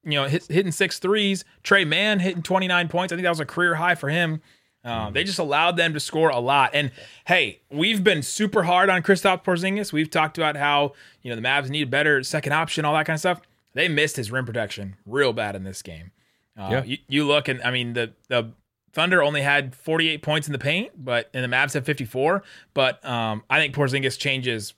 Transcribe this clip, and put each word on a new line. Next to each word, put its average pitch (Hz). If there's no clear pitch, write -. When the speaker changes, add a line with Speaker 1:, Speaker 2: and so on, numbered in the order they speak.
Speaker 1:
you 160
know, 139
hit, 147
hitting 180
six -
threes. 196
Trey 196
Mann 196
hitting 180
twenty-nine 180
points. 175
I -
think 180
that 175
was 165
a 147
career 175
high 170
for 143
him. 160
Uh, 117
Speaker 2:
Mm-hmm. 104
Speaker 1:
they 147
just 185
allowed 160
them 170
to 147
score 160
a 127
lot. 135
And, 143
hey, 156
we've 185
been 175
super 196
hard 180
on 180
Kristaps 185
Porzingis. 190
We've 156
talked 156
about 151
how, 143
you 123
know, 117
the 113
Mavs 135
need 147
a -
better 143
second 143
option, 160
all 147
that 156
kind 160
of 156
stuff. 175
They 165
missed 151
his 110
rim 127
protection 107
real 123
bad 107
in 95
this 92
game. 85
Uh, 98
Speaker 2:
Yeah. 127
Speaker 1:
you, 123
you 147
look, 147
and, 127
I 123
mean, 123
the, 117
the 117
Thunder 175
only 147
had 143
forty-eight 160
points 151
in 147
the 135
paint, 160
but, 120
and 127
the 123
Mavs 139
had 135
fifty-four. 147
But, 131
um, 113
I 143
think 143
Porzingis 135
changes 123